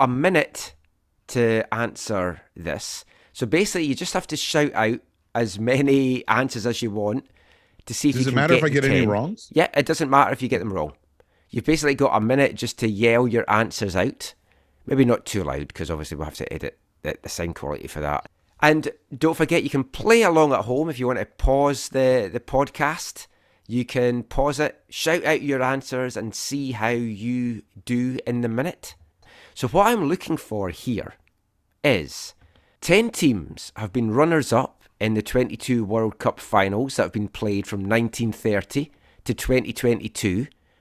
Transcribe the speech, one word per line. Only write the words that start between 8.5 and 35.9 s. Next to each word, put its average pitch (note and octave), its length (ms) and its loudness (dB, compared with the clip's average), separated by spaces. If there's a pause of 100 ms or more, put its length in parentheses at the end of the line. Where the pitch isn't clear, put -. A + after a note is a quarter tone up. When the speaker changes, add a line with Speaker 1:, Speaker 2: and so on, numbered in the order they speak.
Speaker 1:
get - 40 8
Speaker 2:
if - 40 2
I D#3 60 4
Speaker 1:
the C#3+ 40 0
Speaker 2:
get C#3 120 2
any C3+ 160 4
Speaker 1:
ten. A2 80 2
Speaker 2:
wrongs? B2+ 420 -4
Speaker 1:
Yeah, D#3+ 220 4
it C#3+ 120 2
doesn't D3 240 -2
matter C3+ 240 6
if - 80 -6
you B2 80 -2
get A#2+ 100 0
them G2 140 -6
wrong. D2+ 200 -4 (560)
You've - 160 -6
basically D3 300 2
got C#3 200 4
a G#2+ 60 2
minute C3 340 4
just - 240 -8
to A2+ 100 2
yell A#2 380 4
your A2+ 220 0
answers G#2 460 0
out. - 380 -2 (520)
Maybe C3+ 200 4
not A#2+ 200 2
too G2 180 -2
loud, C#2+ 300 -6
'cause D#2+ 160 -8
obviously D2+ 280 -6
we'll D2+ 80 -6
have D#2 100 -10
to - 180 -8
edit - 240 -10 (240)
the, D2+ 200 -6
the - 80 -14
sound E2+ 260 -6
quality - 320 -8
for - 140 -10
that. D2 280 -4 (320)
And D3+ 300 2 (240)
don't D#3+ 220 2
forget, E3 260 2
you C#3+ 60 -4
can C3+ 140 0
play A3+ 380 4
along D#3+ 320 4
at G#2 120 0
home C#3 240 -2
if B2+ 100 -8
you B2 80 -2
want B2 120 0
to G#2 60 -4
pause C#3 640 0
the, B2+ 420 2
the A#2 80 -6
podcast. - 880 -4 (400)
You A#2+ 160 -2
can B2 400 0
pause C#3 360 0
it, - 300 -4
shout - 360 -2
out D#3 160 2
your C#3 220 -2
answers, B2+ 520 -2
and G#2+ 200 -6
see C#3 380 -6
how A2 160 -2
you A#2+ 720 -2 (200)
do B2 440 -2
in A#2+ 140 -2
the A#2+ 80 -2
minute. B2+ 460 -6 (600)
So C3 120 -4
what F3+ 200 4
I'm A3 200 2
looking E3 300 -2
for G2+ 320 -6
here - 460 -6 (680)
is F#2+ 520 -2 (440)
ten A3 300 2
teams F2 640 -2
have A2 160 -8
been A#2 200 0
runners-up C#3 720 2 (160)
in A2 160 0
the G#2+ 80 0
twenty-two B2 600 0
World A2 360 -2